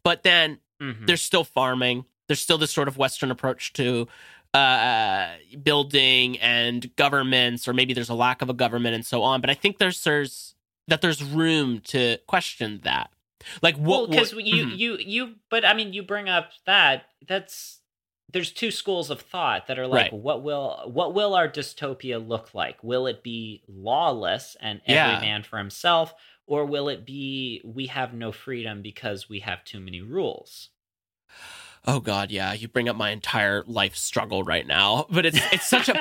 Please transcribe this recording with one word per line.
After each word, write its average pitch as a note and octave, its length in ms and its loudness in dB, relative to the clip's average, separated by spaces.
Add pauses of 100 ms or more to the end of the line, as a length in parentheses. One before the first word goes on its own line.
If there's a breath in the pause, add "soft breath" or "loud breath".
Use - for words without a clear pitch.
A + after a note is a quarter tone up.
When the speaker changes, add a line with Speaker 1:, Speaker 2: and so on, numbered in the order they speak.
Speaker 1:
But E3+ 200 0
then E3 360 4 (220)
Speaker 2:
Mm-hmm. A#2 240 -8
Speaker 1:
there's E3 160 2
still E3+ 220 2
farming. B2+ 640 0 (220)
There's C#3+ 140 0
still E3 160 2
this D3+ 140 0
sort C#3+ 160 0
of C3+ 100 -4
Western C3+ 320 0
approach B2+ 440 -4
to, B2 340 0 (480 loud breath)
uh, A2+ 720 4 (340)
building C3+ 800 4
and A#2+ 560 0
governments, C3 720 2
or B2 60 0
maybe B2+ 200 2
there's A#2+ 160 -2
a A#2 60 -2
lack B2 260 2
of B2+ 80 0
a B2+ 40 -2
government A#2 420 0
and A#2 100 -6
so A#2+ 160 0
on. C3 200 2
But B2+ 100 2
I - 20 2
think G3 240 0
there's, F3+ 260 0
there's, D3 520 0 (320)
that D#3 140 2
there's D3+ 220 2
room D3 600 0
to A#2+ 320 0 (100)
question G#2+ 560 -2
that. C2+ 280 -2 (500 loud breath)
Like, E3 140 4
what F3+ 340 2
Speaker 2:
Well, D#3 100 4
'cause D3 140 2
Speaker 1:
would G#3 140 -6
Speaker 2:
you, G#3+ 180 2
Speaker 1:
mm-hmm. A#2 100 -6
Speaker 2:
you, A3 220 -2
you, A3+ 380 -6 (160)
but A3+ 120 2
I G3+ 120 6
mean, G#3 180 -4
you G3+ 80 -8
bring G3+ 280 -6
up E3+ 220 0 (140)
that, D#3+ 400 4 (220)
that's, - 520 -6 (540)
there's F3+ 180 -2
two A3+ 200 -4
schools F3 400 -4
of C#3 100 -6
thought C#3 460 -2
that C3 100 -4
are B2+ 100 -4
like, B2+ 240 2
Speaker 1:
Right. - 20 -12
Speaker 2:
what B2 280 -4
will, C#3 400 -6 (100)
what D#3+ 220 -2
will G3+ 220 0
our E3+ 120 4
dystopia C3+ 800 -8
look A2+ 280 -6
like? D2 280 -6
Will B2+ 220 -2
it A#2+ 180 -6
be A2+ 440 -10
lawless A2 920 -2
and G#2 280 -10
every C#3 260 4
Speaker 1:
Yeah. F#2 80 -2
Speaker 2:
man G#2+ 220 -4
for - 160 -10
himself? D#3+ 540 0 (380 soft breath)
Or D3 140 0
will C#3+ 240 -2
it A#2+ 160 -8
be, C3+ 580 -8
we B2+ 240 -10
have B2+ 260 -6
no A2+ 200 -8
freedom A2+ 480 -10
because G2+ 480 -10
we G#2 100 -12
have F#2+ 240 -8
too - 160 -16
many F2+ 220 -14
rules? C3+ 680 -8 (1160 loud breath)
Speaker 1:
Oh B2+ 160 2
God, G2+ 280 -2
yeah. F#2+ 220 -4
You G#2+ 160 -8
bring A#2+ 220 0
up A2 80 -4
my G#2 140 0
entire G#2 540 0
life G#2 300 0
struggle G#2+ 480 -2
right D#2+ 240 0
now. G2+ 420 4
But F3 160 2
it's, D#3 140 4 (140)
it's F#3 120 0
such B3 220 4
a, A#3 140 2